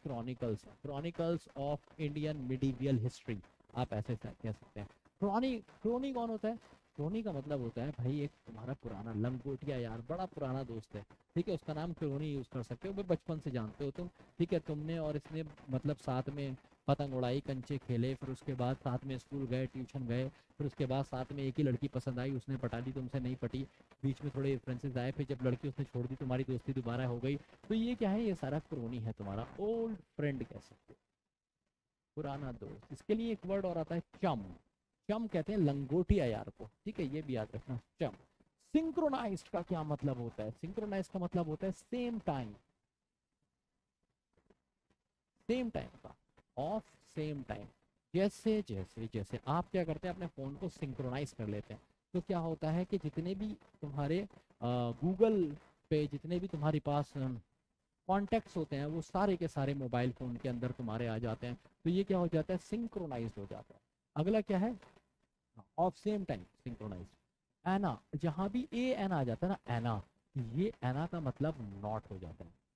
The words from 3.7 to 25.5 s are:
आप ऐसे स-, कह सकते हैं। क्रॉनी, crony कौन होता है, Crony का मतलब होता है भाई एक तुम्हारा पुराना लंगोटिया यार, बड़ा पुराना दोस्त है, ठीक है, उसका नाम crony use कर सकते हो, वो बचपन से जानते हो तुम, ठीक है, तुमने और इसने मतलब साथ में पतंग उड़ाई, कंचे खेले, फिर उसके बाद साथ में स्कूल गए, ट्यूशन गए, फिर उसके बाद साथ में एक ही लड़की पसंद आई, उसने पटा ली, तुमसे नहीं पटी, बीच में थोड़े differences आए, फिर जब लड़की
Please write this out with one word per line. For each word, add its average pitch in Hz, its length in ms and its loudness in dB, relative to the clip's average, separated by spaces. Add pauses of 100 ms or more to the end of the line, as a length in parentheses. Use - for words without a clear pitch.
आप 123 180 0
ऐसे 107 220 0
स-, 107 280 -10
कह 113 80 -2
सकते - 280 -10
हैं। 101 80 -8 (340)
क्रॉनी, 233 340 2 (260)
crony 254 320 0
कौन 233 160 0
होता 214 180 -2
है, 226 100 0 (380)
Crony 180 280 0
का 208 80 -2
मतलब 143 300 -2
होता 117 200 -2
है 143 100 -2
भाई 131 300 0
एक 143 100 -2 (140)
तुम्हारा 113 280 -8
पुराना 110 400 -6
लंगोटिया 127 640 0
यार, 117 320 -4
बड़ा 180 160 -2
पुराना 135 380 -2
दोस्त 117 320 -8
है, 104 100 -6 (300)
ठीक 170 120 2
है, 202 60 2
उसका 156 200 -4
नाम 165 200 -2
crony 147 400 -2
use 135 160 -4
कर 127 140 -2
सकते - 240 -6
हो, 196 60 -4
वो 196 100 -2
बचपन 165 360 0
से 143 120 -4
जानते 120 340 -2
हो 139 60 0
तुम, 175 180 -6 (300)
ठीक 175 140 4
है, 165 60 4
तुमने 151 400 -2
और 151 160 0
इसने 156 280 -4 (260)
मतलब 135 280 2
साथ 127 320 0
में 139 260 -4 (320)
पतंग 143 260 4
उड़ाई, 127 260 2
कंचे 135 380 -4
खेले, 123 380 2
फिर 131 140 -8
उसके 131 240 -4
बाद 127 240 2
साथ 127 280 -2
में 135 120 -4
स्कूल 139 300 -4
गए, 127 200 0
ट्यूशन 131 400 -6
गए, 127 200 2 (300)
फिर 147 100 0
उसके 135 180 0
बाद 131 200 2
साथ 131 260 -4
में 139 120 -4
एक 131 140 0
ही 156 60 4
लड़की 131 240 4
पसंद 123 320 -2
आई, 131 120 0
उसने 131 260 -2
पटा 117 220 0
ली, 127 120 -4
तुमसे 131 280 -4
नहीं 127 160 0
पटी, 123 260 -2 (420)
बीच 139 200 0
में 143 120 -2
थोड़े 139 160 2
differences 127 460 -2
आए, 123 140 2
फिर 143 140 -2
जब 127 200 -2
लड़की 127 220 2